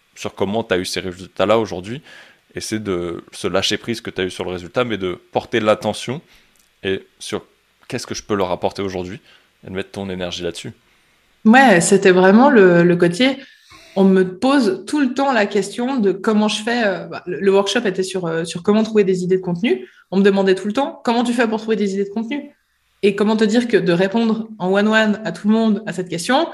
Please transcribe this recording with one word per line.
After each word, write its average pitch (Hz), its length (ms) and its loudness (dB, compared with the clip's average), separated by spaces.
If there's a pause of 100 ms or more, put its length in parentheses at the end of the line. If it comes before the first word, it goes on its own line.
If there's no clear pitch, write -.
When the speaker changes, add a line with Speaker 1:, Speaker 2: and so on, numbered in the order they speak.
(140)
Speaker 1:
sur - 200 -12
comment 104 280 -2
t'as 95 160 -2
eu 92 60 -4
ces - 160 -8
résultats-là 95 580 -2
aujourd'hui. 101 440 -6 (520)
Et 92 60 -10
c'est 110 220 -6
de 90 500 -4
ce - 140 -10
lâcher-prise 98 540 -4
que - 100 -14
t'as 92 140 -4
eu 92 60 -6
sur 92 140 -10
le 90 60 -8
résultat, 90 340 -6
mais 110 140 -6
de 90 200 -6 (140)
porter 120 280 -2
l'attention 107 600 0 (640)
et 95 240 -6 (120)
sur - 260 -10 (440)
qu'est-ce - 180 -8
que - 80 -10
je - 80 -10
peux - 120 -4
leur 92 160 -2
apporter 92 320 -6
aujourd'hui 92 380 -8 (460)
et - 40 -14
de 92 40 -12
mettre 98 160 -10
ton 98 200 -10
énergie 90 320 -8
là-dessus. 87 300 -10 (720)
Speaker 2:
Ouais, 220 360 6
c'était 190 300 4
vraiment 196 400 6
le, 180 340 6
le 175 120 4
côté, 214 420 2 (580)
on 190 80 4
me 190 180 6
pose 240 640 0
tout 294 140 -2
le 247 140 0
temps 277 180 0
la 214 140 2
question 240 520 -4
de 202 140 2
comment 214 360 0
je - 140 -4
fais, 240 240 -2
euh, 175 200 -4
bah, 156 200 -12
le, 175 140 -6
le 196 120 4
workshop 196 340 2
était 190 160 -2
sur, 185 240 -6
euh, 165 180 -4
sur 170 180 -10
comment 214 200 2
trouver 214 220 2
des 180 200 0
idées 185 140 2
de 185 40 -8
contenu. 196 460 -2 (220)
On 185 80 0
me 196 40 4
demandait 196 320 4
tout 190 120 -4
le 208 60 -2
temps, « 285 320 -4
Comment 240 200 0
tu 240 80 0
fais 233 160 2
pour 220 120 -4
trouver 220 160 -2
des 196 180 -2
idées 202 100 -2
de 196 60 -6
contenu ? » 254 440 -8 (480)
Et 202 120 2
comment 220 220 0
te 220 80 2
dire 233 240 2
que 214 80 4
de 175 160 2
répondre 214 560 0 (100)
en 180 140 -2
one-one 208 520 2
à 170 60 -4
tout 170 180 -10
le 214 60 4
monde 220 320 2
à 165 60 -6
cette 180 160 -8
question, 254 460 0